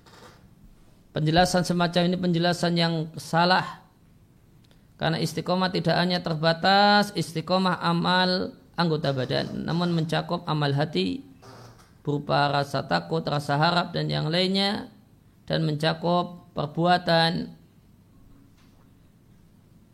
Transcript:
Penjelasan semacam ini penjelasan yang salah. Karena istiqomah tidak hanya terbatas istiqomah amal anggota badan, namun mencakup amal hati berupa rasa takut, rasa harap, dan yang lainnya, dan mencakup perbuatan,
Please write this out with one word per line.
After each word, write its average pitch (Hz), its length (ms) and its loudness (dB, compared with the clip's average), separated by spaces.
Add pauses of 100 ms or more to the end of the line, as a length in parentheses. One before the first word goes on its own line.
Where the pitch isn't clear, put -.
(1160)
Penjelasan 170 480 2
semacam 175 480 0
ini 180 80 -2
penjelasan 175 560 0
yang 165 400 0
salah. 175 720 0 (1120)
Karena 156 160 0
istiqomah 180 560 -2
tidak 165 240 0
hanya 180 240 0
terbatas 185 960 4
istiqomah 175 640 0
amal 180 720 0 (240)
anggota 156 400 0
badan, 135 480 -4
namun 170 320 -2
mencakup 160 480 -2
amal 147 320 -2
hati 156 480 -2 (800)
berupa 143 480 0
rasa 139 320 -2
takut, 165 400 -2
rasa 143 320 -2
harap, 170 400 0
dan 151 160 -2
yang 147 160 -2
lainnya, 196 640 -2 (560)
dan 160 160 0
mencakup 160 880 -2
perbuatan, 165 1000 0 (2500)